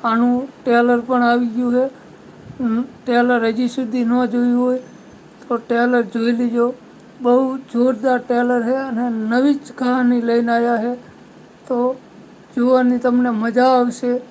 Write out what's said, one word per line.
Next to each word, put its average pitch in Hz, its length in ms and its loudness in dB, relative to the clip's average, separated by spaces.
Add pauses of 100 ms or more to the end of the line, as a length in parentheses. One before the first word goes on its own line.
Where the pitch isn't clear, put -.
આનું 247 520 0
ટ્રેલર 240 460 2
પણ 247 220 0
આવી 240 240 2
ગયું 240 260 -2
છે. 254 120 2 (720)
હમ, 233 260 -2 (160)
ટ્રેલર 240 480 0
હજી 226 220 0
સુધી 247 360 -4
ન 247 220 2
જોયું 240 320 0
હોય 254 220 0 (580)
તો - 200 -6
ટ્રેલર 240 440 0
જોઈ 226 300 -2
લેજો. 240 340 0 (560)
બહુ 247 120 2 (320)
જોરદાર 247 540 0
ટ્રેલર 247 440 0
છે 247 120 -2
અને 247 340 -4
નવી 233 440 0
જ - 220 -8
કહાની 247 460 0
લઈને 233 300 0
આવ્યા 233 260 0
છે. 240 160 -4 (720)
તો 254 140 -4 (720)
જોવાની 247 480 2
તમને 247 320 0
મજા 233 360 0
આવશે. 247 460 0 (200)